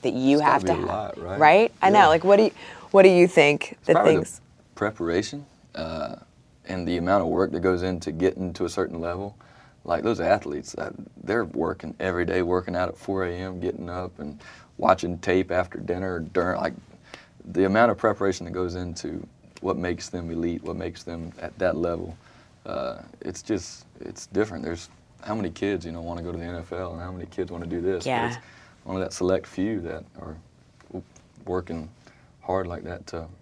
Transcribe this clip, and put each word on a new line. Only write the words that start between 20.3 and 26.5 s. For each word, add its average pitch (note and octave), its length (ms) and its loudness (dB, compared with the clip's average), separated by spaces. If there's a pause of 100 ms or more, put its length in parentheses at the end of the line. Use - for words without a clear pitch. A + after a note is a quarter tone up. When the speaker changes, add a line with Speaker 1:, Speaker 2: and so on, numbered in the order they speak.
Speaker 2:
elite, E2 320 -4
what F2 140 -8
makes F2 260 -10
them E2 380 -10
at - 180 -12
that F2+ 180 0
level, E2+ 400 -4 (480)
uh, B1+ 340 -8 (240)
it's - 200 -12
just, - 440 -6 (140)
it's - 260 -14
different. G2 360 -4
There's, E2+ 260 -10 (340)
how G#2 120 -6
many G2 160 -4
kids, F#2+ 340 -4
you E2 80 -10
know, E2+ 80 -12
wanna E2+ 220 -10
go F2 100 -8
to F2 60 -8
the E2+ 60 -10
N F2 120 -8